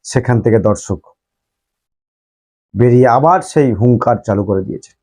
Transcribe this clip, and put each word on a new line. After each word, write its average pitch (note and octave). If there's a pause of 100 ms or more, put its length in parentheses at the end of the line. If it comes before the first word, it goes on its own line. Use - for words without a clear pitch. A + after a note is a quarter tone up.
সেখান B2
থেকে A2 (100)
দর্শক G2+ (1700)
বেরিয়ে B2
আবার E3
সেই C#3+ (100)
হুঙ্কার A#2
চালু G#2
করে F#2+
দিয়েছে। - (120)